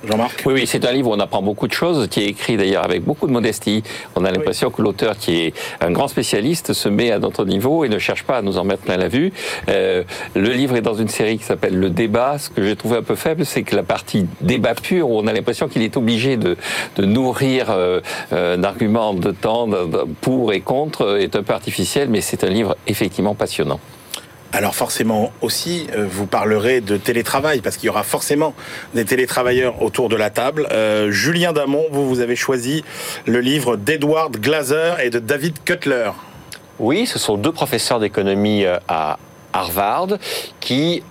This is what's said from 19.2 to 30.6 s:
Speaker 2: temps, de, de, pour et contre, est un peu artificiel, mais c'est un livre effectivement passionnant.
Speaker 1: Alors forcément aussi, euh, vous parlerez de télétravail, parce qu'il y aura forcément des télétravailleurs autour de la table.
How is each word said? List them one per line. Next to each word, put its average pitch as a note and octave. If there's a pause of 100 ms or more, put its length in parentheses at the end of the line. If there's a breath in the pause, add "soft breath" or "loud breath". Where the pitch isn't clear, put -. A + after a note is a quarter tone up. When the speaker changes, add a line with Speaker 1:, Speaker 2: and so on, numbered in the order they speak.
Speaker 2:
temps, A2+
de, F#2
de, E2 (220)
pour B2+
et F#2+
contre, C3
est F#2+
un G2+
peu -
artificiel, A2+
mais G#2+
c'est -
un G2
livre G2+ (120)
effectivement G#2
passionnant. D2 (760 loud breath)
Speaker 1:
Alors G2+
forcément A2
aussi, E3 (100)
euh, G#2
vous F#2+
parlerez G#2+
de G2+
télétravail, B2+
parce -
qu'il -
y -
aura G2+
forcément D3 (420 loud breath)
des A#2
télétravailleurs B2+
autour A2
de A2
la G#2+
table. C#3